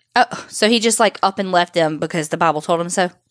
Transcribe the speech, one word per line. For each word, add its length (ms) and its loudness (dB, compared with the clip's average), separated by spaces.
Oh, 320 0
so 200 0
he 120 2
just, 180 0
like, 240 2
up 160 -2
and 140 -4
left 220 2
them 240 0
because 320 -6
the 80 -2
Bible 240 0
told 180 0
him 80 -6
so? 220 -2